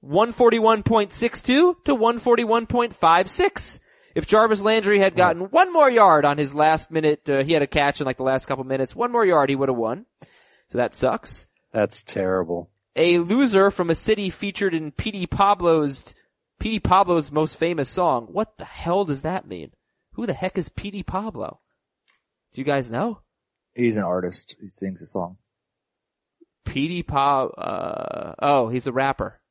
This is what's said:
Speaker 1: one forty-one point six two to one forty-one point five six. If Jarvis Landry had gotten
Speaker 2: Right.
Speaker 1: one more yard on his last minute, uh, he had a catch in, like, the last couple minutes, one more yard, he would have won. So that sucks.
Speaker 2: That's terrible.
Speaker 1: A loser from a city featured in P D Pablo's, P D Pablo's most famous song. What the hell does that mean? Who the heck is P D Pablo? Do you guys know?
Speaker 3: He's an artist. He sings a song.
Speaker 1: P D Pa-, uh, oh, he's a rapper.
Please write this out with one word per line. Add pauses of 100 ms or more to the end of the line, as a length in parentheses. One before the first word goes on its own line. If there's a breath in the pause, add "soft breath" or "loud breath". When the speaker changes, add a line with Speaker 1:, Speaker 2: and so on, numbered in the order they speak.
Speaker 1:
one
forty-one
point
six
two
to
one
forty-one
point
five
six. (380 soft breath)
If
Jarvis
Landry
had
gotten
Speaker 2:
Right.
Speaker 1:
one
more
yard
on
his
last
minute,
uh,
he
had
a
catch
in,
like,
the
last
couple
minutes,
one
more
yard,
he
would
have
won. (640 soft breath)
So
that
sucks. (260)
Speaker 2:
That's
terrible. (260)
Speaker 1:
A
loser
from
a
city
featured
in
P
D
Pablo's, (460)
P
D
Pablo's
most
famous
song.
What
the
hell
does
that
mean? (420)
Who
the
heck
is
P
D
Pablo? (920)
Do
you
guys
know? (540)
Speaker 3:
He's
an
artist.
He
sings
a
song. (1300)
Speaker 1:
P
D
Pa-,
uh,
oh,
he's
a
rapper. (100)